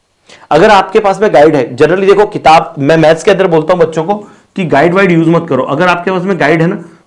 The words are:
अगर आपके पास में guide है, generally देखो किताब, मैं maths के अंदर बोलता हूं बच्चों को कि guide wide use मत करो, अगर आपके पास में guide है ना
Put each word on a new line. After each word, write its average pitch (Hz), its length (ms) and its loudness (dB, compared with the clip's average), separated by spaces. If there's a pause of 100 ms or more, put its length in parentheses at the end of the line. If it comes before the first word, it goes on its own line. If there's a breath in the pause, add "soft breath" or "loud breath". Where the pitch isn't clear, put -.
(500 loud breath)
अगर 170 200 4
आपके 202 300 0
पास 190 200 -2
में 202 140 0
guide 151 220 4
है, 127 200 -4
generally 170 300 0
देखो 202 200 4
किताब, 165 520 0
मैं 143 180 0
maths 165 260 2
के 214 80 2
अंदर 190 160 0
बोलता 165 280 0
हूं 170 80 0
बच्चों 160 220 -2
को 196 100 -4 (420 loud breath)
कि 196 80 -6
guide 151 300 0
wide 190 180 0
use 165 160 2
मत 165 200 0
करो, 131 140 -2
अगर 147 240 -2
आपके 175 240 -2
पास 185 120 -4
में 185 180 -4
guide 160 220 0
है 165 60 0
ना 196 160 -8 (220 loud breath)